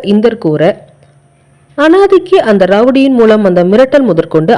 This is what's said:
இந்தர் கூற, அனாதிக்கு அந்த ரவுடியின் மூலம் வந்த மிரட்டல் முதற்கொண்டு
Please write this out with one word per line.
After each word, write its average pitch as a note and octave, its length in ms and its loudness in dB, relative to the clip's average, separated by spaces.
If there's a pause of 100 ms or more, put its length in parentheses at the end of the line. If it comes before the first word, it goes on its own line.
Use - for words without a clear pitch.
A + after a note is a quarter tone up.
(140)
இந்தர் G#3+ 320 -2
கூற, D#3 160 -2 (1200)
அனாதிக்கு F#4 520 2 (120)
அந்த G3 140 0 (100)
ரவுடியின் C4 460 0
மூலம் G#3+ 280 2
வந்த F3+ 140 0 (100)
மிரட்டல் C4 380 2
முதற்கொண்டு D#3+ 480 -2